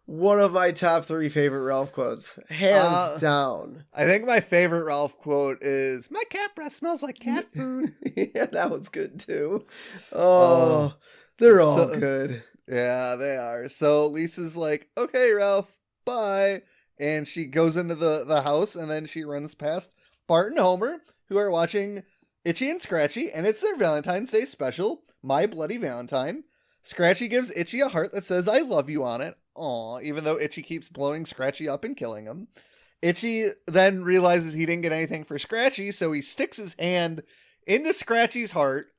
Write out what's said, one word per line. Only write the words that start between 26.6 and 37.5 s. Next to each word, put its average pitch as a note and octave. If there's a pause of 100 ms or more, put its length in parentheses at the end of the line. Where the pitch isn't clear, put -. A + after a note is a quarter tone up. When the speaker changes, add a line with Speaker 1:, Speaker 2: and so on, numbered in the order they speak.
Speaker 2:
Scratchy F3+
gives B3
Itchy F3
a C#4
heart F3
that G3
says, F3+
"I A#3+
love E3
you" D3
on A#2+
it. D#3+ (200)
Aw, A#2+
even D3+
though D#3
Itchy D3
keeps E3
blowing C#3+
Scratchy C#3+
up C#3+
and C4
killing A2
him. E3+ (540)
Itchy A3 (180)
then F#3
realizes F3
he D#3+
didn't E3+
get E3
anything D#3+
for C#3+
Scratchy, A3+
so E3+
he D3
sticks -
his G3
hand E3+ (440)